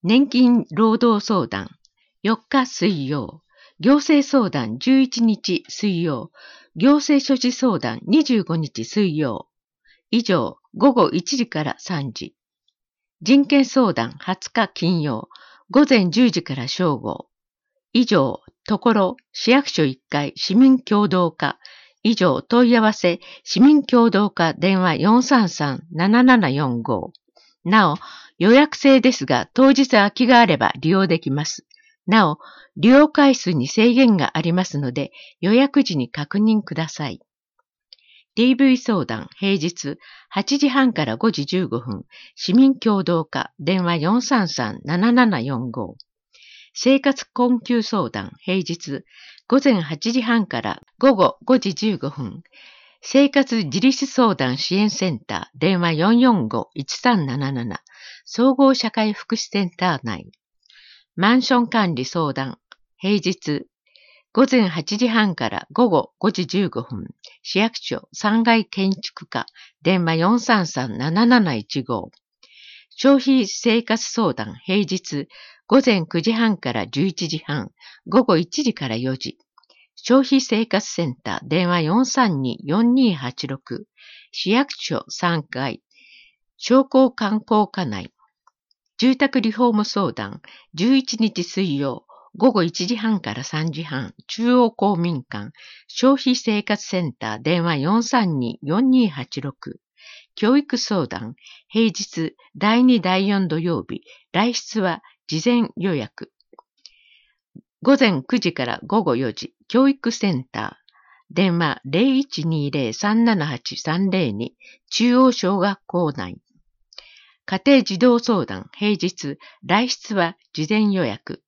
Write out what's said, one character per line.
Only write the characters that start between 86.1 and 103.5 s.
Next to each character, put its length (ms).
商 280
工 260
観 280
光 280
課 180
内。 260
住 180
宅 260
リ 100
フ 160
ォ 40
ー 20
ム 120
相 260
談、 300
十 220
一 220
日 260
水 340
曜、 280
午 160
後 120
一 240
時 80
半 240
か 140
ら 100
三 280
時 120
半、 300
中 260
央 180
公 240
民 280
館、 280
消 260
費 220
生 280
活 220
セ 160
ン 120
タ 220
ー、 60
電 220
話 140
四 260
三 360
二 220
四 280
二 200
八 320
六。 380
教 220
育 200
相 300
談、 280
平 180
日、 500
第 280
二、 180
第 260
四 200
土 120